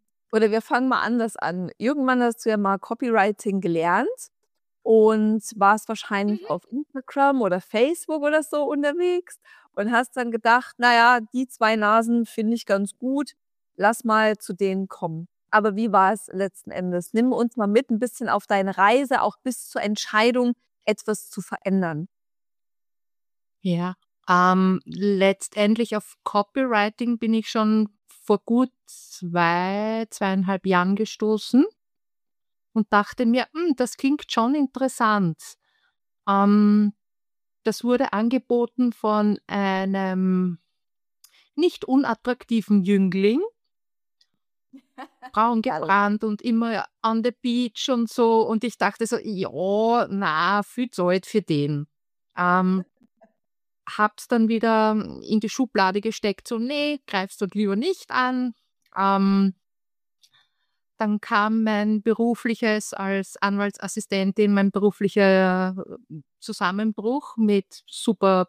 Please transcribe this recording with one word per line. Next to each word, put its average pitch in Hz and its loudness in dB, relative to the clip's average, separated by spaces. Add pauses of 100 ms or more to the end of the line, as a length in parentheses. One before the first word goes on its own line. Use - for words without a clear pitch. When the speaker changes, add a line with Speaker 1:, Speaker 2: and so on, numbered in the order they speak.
(340)
Speaker 1:
oder 214 2
wir 220 0
fangen 262 -2
mal 247 0
anders 233 -2
an. 175 -6
Irgendwann 254 0
hast 233 -2
du 233 0
ja 214 2
mal 196 0
Copywriting 208 -2
gelernt 170 0 (760)
und 214 4 (160)
warst 202 2
wahrscheinlich 208 -4
Speaker 2:
Mhm. 381 -18
Speaker 1:
auf 180 -6
Instagram 277 -2
oder 185 0
Facebook 294 -2
oder 302 2
so 294 -4
unterwegs 311 -2 (360)
und 208 -4
hast 247 0
dann 240 -4
gedacht, 233 0
„Na 240 4
ja, 233 6 (140)
die 254 -2
zwei 220 0
Nasen 226 2
finde 226 -2
ich 226 -8
ganz 196 -2
gut, 269 -4 (420)
lass 208 0
mal 214 2
zu - -10
denen 190 -2
kommen.“ 165 -8 (240)
Aber 208 2
wie 226 -2
war 190 4
es - -10
letzten 190 -6
Endes? 180 -6
Nimm 240 2
uns 233 -2
mal 214 -2
mit 214 0
ein 220 -2
bisschen 233 -6
auf 202 -2
deine 196 -2
Reise, 240 4
auch - -2
bis - -8
zur - -6
Entscheidung, 233 0 (320)
etwas - -4
zu - -10
verändern. 185 -4 (1500)
Speaker 2:
Ja, 180 -4 (320)
ähm, 185 4
letztendlich 202 0
auf - -10
Copywriting 233 -2
bin 220 -2
ich 220 -2
schon 220 2 (180)
vor - -2
gut 247 0 (140)
zwei, 185 -2
zweieinhalb 190 -2
Jahren 185 2
gestoßen 214 0 (1080)
und 220 -2
dachte 208 2
mir, 240 2
„Hm, 320 0
das 247 -4
klingt 277 -2
schon 240 0
interessant.“ 240 -2 (680)
Ähm, 208 4 (680)
das 214 -4
wurde 240 0
angeboten 240 0
von 214 0
einem 190 -2 (960)
nicht 330 -2
unattraktiven 233 0
Jüngling, 196 2 (1300)
Speaker 1:
<laughs> - -20
Speaker 2:
braun 226 2
Speaker 1:
Geil. 196 0
Speaker 2:
gebrannt 202 2
und 214 -4
immer 226 -2 (180)
on 226 0
the 240 0
beach 240 -4
und 233 0
so. 226 4
Und 220 -2
ich 240 -6
dachte 214 -2
so, 233 -2
„Ja, 202 -2
na, 190 0
viel 247 -6
zu 180 -2
alt 185 0
für 214 -2
den.“ 147 -2 (500)
Ähm, 185 2 (1040)
hab's - -4
dann 226 2
wieder 220 2 (360)
in 214 2
die 208 -2
Schublade 202 -2
gesteckt, 214 -6
so, 233 -6
„Nee, 294 -4
greif's 196 -6
dort 196 -6
lieber 202 0
nicht 330 -4
an.“ 254 -2 (420)
Ähm, 196 2 (1400)
dann 208 -2
kam 220 0
mein 214 0
berufliches, 226 -2
als 196 -4
Anwaltsassistentin, 202 0
mein 196 2
beruflicher, 190 2 (340)
äh, 156 -16 (240)
Zusammenbruch 214 -4
mit 208 0
super 190 0